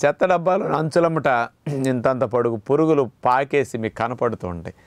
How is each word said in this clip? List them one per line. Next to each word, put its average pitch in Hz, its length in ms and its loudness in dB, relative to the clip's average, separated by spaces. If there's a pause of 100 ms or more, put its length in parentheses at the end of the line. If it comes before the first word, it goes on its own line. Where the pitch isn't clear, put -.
చెత్త 147 200 2
డబ్బాలో 180 400 0 (120)
అంచులమ్మట 160 520 0 (640)
ఇంతంత 127 300 0
పొడుగు 120 320 0
పురుగులు 143 560 2 (140)
పాకేసి 135 520 0
మీకు 110 180 -6
కనపడుతూ 117 520 -4
ఉంటాయి. 87 280 -10 (120)